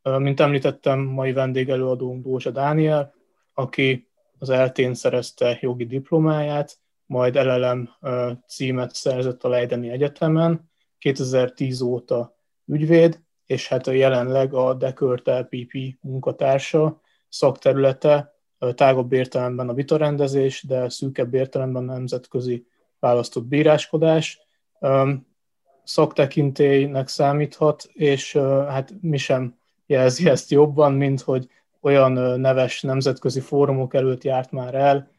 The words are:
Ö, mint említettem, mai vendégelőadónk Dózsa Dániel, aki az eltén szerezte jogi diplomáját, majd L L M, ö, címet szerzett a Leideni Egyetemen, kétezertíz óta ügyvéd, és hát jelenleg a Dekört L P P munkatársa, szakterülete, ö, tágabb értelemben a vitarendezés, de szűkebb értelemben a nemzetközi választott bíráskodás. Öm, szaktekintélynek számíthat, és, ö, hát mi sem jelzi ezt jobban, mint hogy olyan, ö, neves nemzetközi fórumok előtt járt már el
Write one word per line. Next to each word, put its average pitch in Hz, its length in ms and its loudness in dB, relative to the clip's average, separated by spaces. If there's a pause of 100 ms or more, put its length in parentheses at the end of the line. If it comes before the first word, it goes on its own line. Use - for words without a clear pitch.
Ö, 135 160 -2
mint 139 220 0
említettem, 143 600 0
mai 131 340 -4
vendégelőadónk 131 880 -2
Dózsa 131 260 -6
Dániel, 147 640 0 (400)
aki 131 540 -2 (320)
az 135 100 -10
eltén 127 440 0
szerezte 120 680 -2
jogi 123 240 -4
diplomáját, 147 920 -2 (280)
majd 127 300 0
L 131 140 2
L 127 240 0
M, 123 160 -6 (120)
ö, 123 300 -4 (160)
címet 127 460 -6
szerzett 127 500 -4
a 127 60 -2
Leideni 123 400 -2
Egyetemen, 160 800 0 (280)
kétezertíz 131 840 -2
óta 120 560 -4 (280)
ügyvéd, 165 540 4 (260)
és 131 220 -6
hát 131 200 -2
jelenleg 131 680 2
a 127 200 0
Dekört 131 520 -2
L 127 240 0
P 123 180 -10
P 131 340 -10
munkatársa, 135 1000 -2 (280)
szakterülete, 139 1040 2 (260)
ö, 123 140 -2
tágabb 131 380 2
értelemben 127 580 -2
a 120 40 -6
vitarendezés, 139 960 0
de 127 220 -2
szűkebb 131 440 -6
értelemben 131 560 -2
a 131 40 -8
nemzetközi 123 760 -6 (320)
választott 120 460 0
bíráskodás. 156 920 2 (400)
Öm, 135 480 0 (560)
szaktekintélynek 139 1200 2
számíthat, 147 840 -2
és, 143 420 0
ö, 135 320 2
hát 135 340 -6
mi 156 160 -2
sem 131 400 -2 (280)
jelzi 131 440 2
ezt - 200 2
jobban, 147 440 6
mint 135 280 0
hogy 127 260 -2 (340)
olyan, 135 360 4
ö, 127 200 0
neves 131 440 0
nemzetközi 135 580 -2
fórumok 135 540 0
előtt 131 300 0
járt 131 280 -2
már 127 240 -8
el 139 440 2